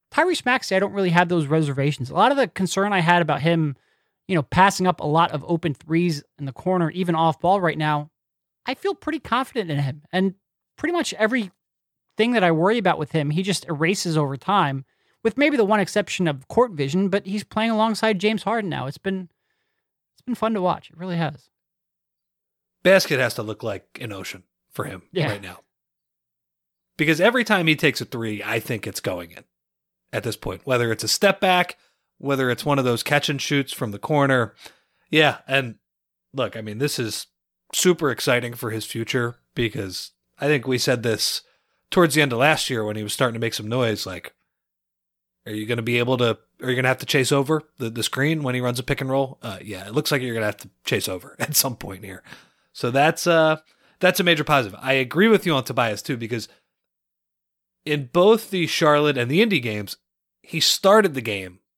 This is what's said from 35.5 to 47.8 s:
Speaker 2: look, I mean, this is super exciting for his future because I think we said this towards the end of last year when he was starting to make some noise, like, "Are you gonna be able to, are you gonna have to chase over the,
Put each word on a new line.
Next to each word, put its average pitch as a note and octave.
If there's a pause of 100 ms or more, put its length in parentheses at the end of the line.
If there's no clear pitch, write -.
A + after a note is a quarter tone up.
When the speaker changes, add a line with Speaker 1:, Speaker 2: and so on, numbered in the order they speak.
Speaker 2:
look, A#2+
I A2+
mean, G#2+
this D3
is A2+ (480)
super E3
exciting A#2+
for A#2
his A2
future A#2+ (180)
because G2+ (280)
I C#3+
think C#3
we B2+
said B2
this - (480)
towards E3
the D3+
end C3+
of A2+
last D3
year A2+
when G#2+
he G#2+
was G2+
starting B2
to A2+
make A#2
some G#2+
noise, A#2
like, F2+ (1120)
"Are A2+
you G#2+
gonna A#2
be A#2+
able B2
to, A#2 (240)
are B2+
you B2
gonna B2+
have C3
to -
chase C3+
over C#3+ (160)
the, A2+